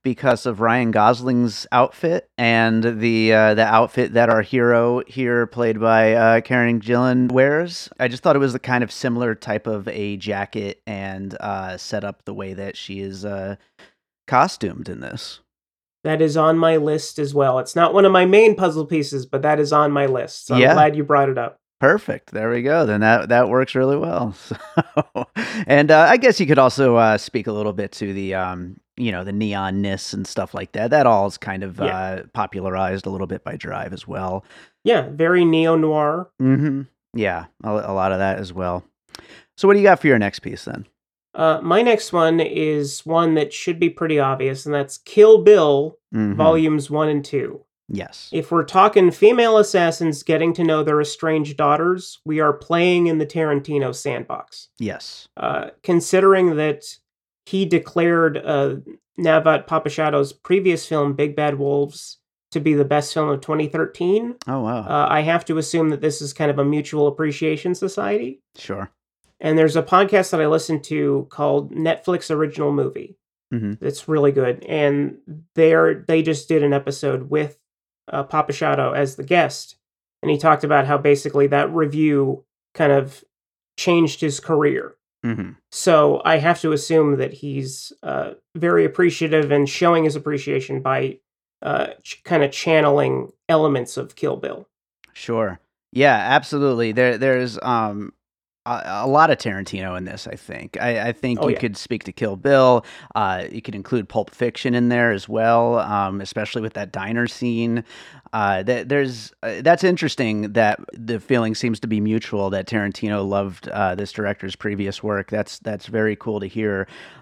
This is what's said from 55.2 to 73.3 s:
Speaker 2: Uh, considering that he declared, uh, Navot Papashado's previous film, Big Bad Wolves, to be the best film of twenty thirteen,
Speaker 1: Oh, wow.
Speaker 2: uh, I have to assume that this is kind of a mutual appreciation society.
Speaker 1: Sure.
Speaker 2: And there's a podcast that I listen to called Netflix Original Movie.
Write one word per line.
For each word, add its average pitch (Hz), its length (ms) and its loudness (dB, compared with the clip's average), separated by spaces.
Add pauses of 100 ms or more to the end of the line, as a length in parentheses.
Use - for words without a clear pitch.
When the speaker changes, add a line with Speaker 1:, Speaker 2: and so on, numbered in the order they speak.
Speaker 2:
Uh, 69 320 -6 (120)
considering 185 720 2
that 151 280 -2 (640)
he 196 180 -2
declared, 170 720 2
uh, 139 400 -2 (420)
Navot 160 480 2
Papashado's 151 680 -2
previous 180 520 0
film, 143 280 -2
Big 147 200 -2
Bad 147 240 -2
Wolves, 143 600 -4 (320)
to 160 100 -4
be 151 140 2
the 143 100 4
best 143 300 -2
film 151 160 0
of 139 100 -2
twenty 156 260 -2
thirteen, 196 720 -2 (100)
Speaker 1:
Oh, 131 140 -4
wow. 113 260 -4
Speaker 2:
uh, 143 220 0
I 151 140 2
have 170 240 0
to 160 100 -4
assume 160 320 -2
that 147 140 -4
this 147 180 -2
is 139 140 -12
kind 151 160 0
of 139 80 -2
a 139 60 2
mutual 147 420 0
appreciation 156 680 -2
society. 202 640 -6 (140)
Speaker 1:
Sure. - 360 -10 (500)
Speaker 2:
And 156 160 0
there's 160 200 4
a 160 60 0
podcast 190 500 2
that 160 100 2
I 151 40 2
listen 156 360 -2
to 143 480 -2
called 143 420 -2
Netflix 165 580 -2
Original 147 400 -2
Movie. - 460 -4 (360)